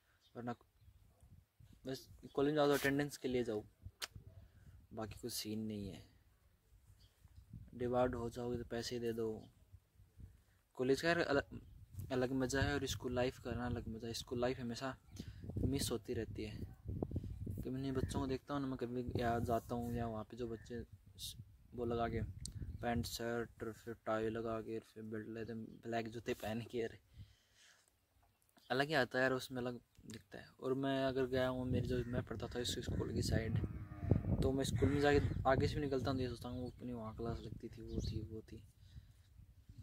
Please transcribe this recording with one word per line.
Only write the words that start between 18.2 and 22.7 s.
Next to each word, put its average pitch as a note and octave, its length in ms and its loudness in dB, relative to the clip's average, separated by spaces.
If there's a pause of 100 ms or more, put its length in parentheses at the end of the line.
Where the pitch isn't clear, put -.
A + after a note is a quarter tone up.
देखता C3 260 -2
हूँ C#3+ 80 0
ना, C3+ 60 -2
मैं C3 100 -4
कभी B2 440 -2
याद A#2 240 4
जाता A#2+ 300 0
हूँ A#2+ 200 -2
या A#2 120 0
वहाँ G#2+ 160 -4
पे A2+ 140 -14
जो A#2+ 100 -4
बच्चे A2+ 360 -8 (340)
स-, - 180 -10 (400)
वो A#2+ 100 -2
लगा A#2 220 2
के A2+ 140 0 (600)